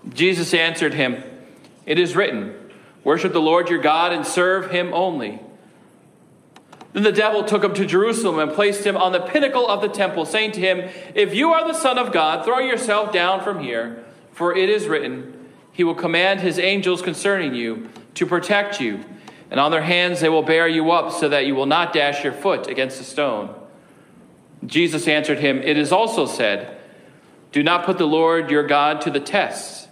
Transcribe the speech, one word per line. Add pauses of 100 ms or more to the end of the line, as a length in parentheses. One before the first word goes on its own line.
(140)
Jesus
answered
him, (600)
"It
is
written, (480)
'Worship
the
Lord
your
God
and
serve
him
only.'" (1500)
Then
the
devil
took
him
to
Jerusalem
and
placed
him
on
the
pinnacle
of
the
temple,
saying
to
him, (260)
"If
you
are
the
Son
of
God,
throw
yourself
down
from
here, (340)
for
it
is
written, (360)
'He
will
command
his
angels
concerning
you (280)
to
protect
you, (480)
and
on
their
hands
they
will
bear
you
up
so
that
you
will
not
dash
your
foot
against
a
stone.'" (1160)
Jesus
answered
him,
"It
is
also
said, (760)
'Do
not
put
the
Lord
your
God
to
the
test.'"